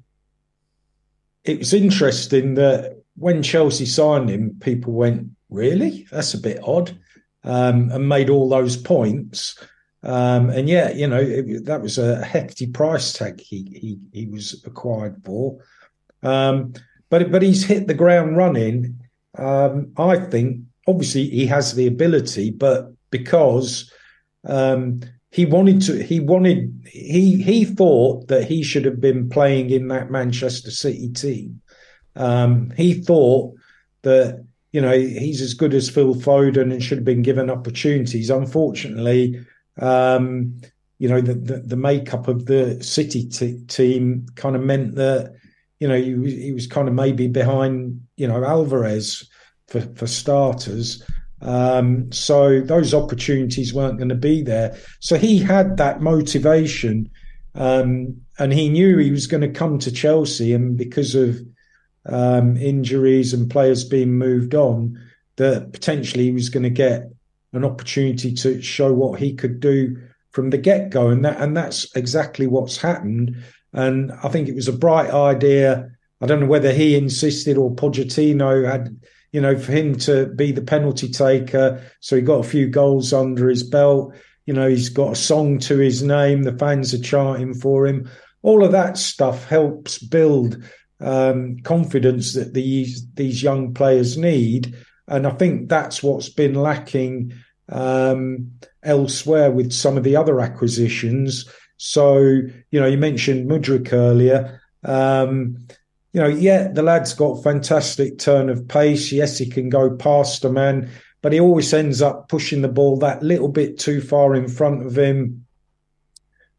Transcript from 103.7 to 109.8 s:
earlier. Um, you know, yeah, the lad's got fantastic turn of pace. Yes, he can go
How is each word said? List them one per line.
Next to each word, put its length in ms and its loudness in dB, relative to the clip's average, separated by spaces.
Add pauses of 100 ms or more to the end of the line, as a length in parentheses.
earlier. 680 4 (240)
Um, 840 -2 (460)
you 80 0
know, 80 4
yeah, 400 4
the 140 -2
lad's 320 2
got 280 0
fantastic 760 0
turn 300 2
of 200 -4
pace. 420 2
Yes, 280 0
he 80 -4
can 220 -4
go 280 4